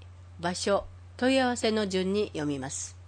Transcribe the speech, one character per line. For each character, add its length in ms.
場 140
所、 320
問 160
い 60
合 80
わ 100
せ 140
の 160
順 260
に 140
読 180
み 140
ま 100
す。 260